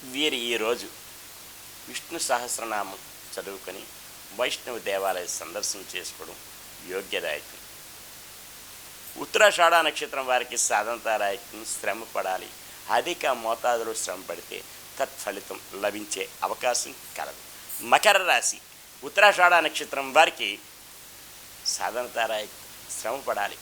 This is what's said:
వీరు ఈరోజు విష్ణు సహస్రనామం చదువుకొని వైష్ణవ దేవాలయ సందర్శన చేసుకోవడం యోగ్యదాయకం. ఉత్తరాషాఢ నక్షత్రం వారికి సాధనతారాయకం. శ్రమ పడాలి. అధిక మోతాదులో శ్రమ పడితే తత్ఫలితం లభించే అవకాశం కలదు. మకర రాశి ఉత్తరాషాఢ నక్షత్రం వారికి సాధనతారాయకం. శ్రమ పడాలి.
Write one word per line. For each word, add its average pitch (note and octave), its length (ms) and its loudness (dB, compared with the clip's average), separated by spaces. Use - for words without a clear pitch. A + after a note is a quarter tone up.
వీరు C#3 300 0
ఈరోజు A#2 540 0
విష్ణు D#3+ 300 -8
సహస్రనామం A2+ 800 0
చదువుకొని F#2 480 -8
వైష్ణవ B2 440 -4
దేవాలయ F#2+ 480 0
సందర్శన F#2 560 -6
చేసుకోవడం E2 400 -10
యోగ్యదాయకం. F2+ 720 -4
ఉత్తరాషాఢ E3+ 540 8
నక్షత్రం C#3+ 520 2
వారికి A#2+ 320 2
సాధనతారాయకం. G#2+ 1080 0
శ్రమ A2 240 -2
పడాలి. F#2 440 -2
అధిక D3+ 360 2
మోతాదులో A2+ 680 2
శ్రమ F#2+ 280 -4
పడితే F2 420 -10
తత్ఫలితం G2 640 -6
లభించే G2+ 540 -2
అవకాశం A2+ 520 0
కలదు. C#2+ 240 -8
మకర D3+ 380 8
రాశి B2+ 360 4
ఉత్తరాషాఢ F3+ 500 10
నక్షత్రం D3 580 2
వారికి C3 460 6
సాధనతారాయకం. A2 920 -2
శ్రమ A#2 160 -2
పడాలి. G#2 460 -2